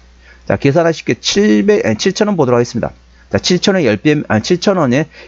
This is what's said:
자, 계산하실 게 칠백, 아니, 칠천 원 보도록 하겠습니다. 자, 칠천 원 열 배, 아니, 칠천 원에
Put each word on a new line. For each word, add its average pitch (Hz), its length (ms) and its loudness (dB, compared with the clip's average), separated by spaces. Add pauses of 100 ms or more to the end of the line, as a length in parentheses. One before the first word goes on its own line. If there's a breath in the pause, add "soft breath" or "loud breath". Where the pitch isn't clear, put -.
(480 soft breath)
자, 98 100 0
계산하실 160 480 0
게 127 140 -2
칠백, 208 640 0
아니, 214 120 0
칠천 196 300 -2
원 208 80 -2
보도록 123 220 2
하겠습니다. 120 340 -2 (400 soft breath)
자, 98 60 -2
칠천 185 380 0
원 170 100 0
열 107 120 2
배, 151 300 0
아니, - 160 0
칠천 185 340 0
원에 147 300 0 (200 loud breath)